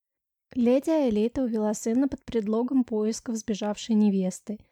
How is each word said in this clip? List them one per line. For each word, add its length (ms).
Леди 340
Аэлита 540
увела 320
сына 340
под 160
предлогом 580
поисков 540
сбежавшей 580
невесты, 640